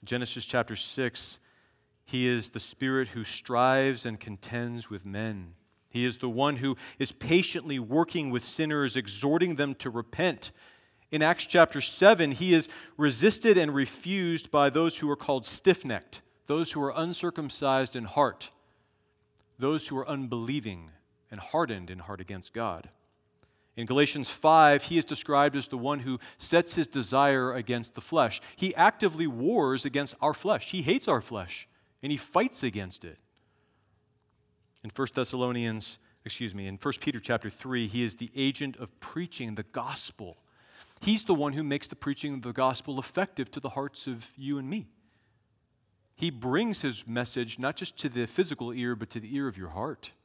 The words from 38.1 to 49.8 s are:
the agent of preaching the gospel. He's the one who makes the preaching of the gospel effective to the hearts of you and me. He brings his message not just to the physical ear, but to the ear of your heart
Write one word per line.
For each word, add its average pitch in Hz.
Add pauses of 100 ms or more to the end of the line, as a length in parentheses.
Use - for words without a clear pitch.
the 120
agent 135
of 117
preaching 131
the 104
gospel. 120 (600)
He's 214
the 196
one 147
who 151
makes 143
the -
preaching 143
of 131
the 120
gospel 131
effective 139
to -
the 135
hearts 139
of 117
you 139
and 131
me. 185 (1300)
He 170
brings 147
his 123
message 120
not 135
just -
to 147
the 120
physical 156
ear, 120
but 107
to 120
the 110
ear 139
of 98
your 92
heart 110 (140)